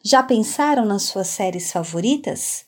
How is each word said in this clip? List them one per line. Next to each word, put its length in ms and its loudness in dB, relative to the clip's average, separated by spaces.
já 220 4
pensaram 600 2
nas 180 0
suas 240 -4
séries 460 -4
favoritas? 960 -2